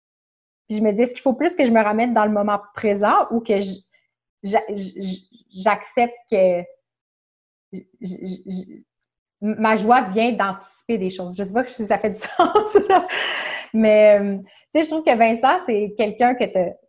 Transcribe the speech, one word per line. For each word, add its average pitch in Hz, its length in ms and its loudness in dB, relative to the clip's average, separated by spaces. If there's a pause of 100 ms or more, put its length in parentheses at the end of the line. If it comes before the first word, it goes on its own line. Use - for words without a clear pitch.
(680)
Puis 214 100 -6
je 214 40 0
me 214 80 4
dis, 208 120 2
est-ce 247 100 -2
qu'il - 100 -18
faut 262 120 2
plus 349 200 -2
que 302 100 2
je 233 60 2
me 226 100 4
ramène 220 340 0
dans 214 100 2
le 214 80 0
moment 208 260 0 (160)
présent 208 560 0
ou 226 100 -2
que 202 200 -2
je, 190 100 -6 (720)
j'a-, 202 280 -2
j-, 196 260 -10
j-, - 500 -12 (160)
j'accepte 226 540 -2 (120)
que 185 340 2 (1120)
j-, 185 140 -16 (140)
j-, 185 440 -10
j-, 185 400 -12 (580)
ma 214 340 0
joie 226 320 4
vient 226 240 0
d'anticiper 196 640 -6
des 185 140 -4
choses. 180 260 -12
Je 202 60 -8
sais 190 100 -10
pas 247 140 -2
si 220 200 -10
ça 196 120 0
fait 214 120 -2
du 196 80 -10
<laughs> - 180 -14
sens, 370 400 2 (1000)
mais, 214 440 6
euh, 202 200 -2 (360)
tu 302 60 4
sais, 320 40 2
je 320 40 -8
trouve 320 160 -4
que 277 100 4
Vincent, 233 520 2
c'est 208 320 -2
quelqu'un 240 360 0
que 247 100 -2
t'as 185 260 -2 (180)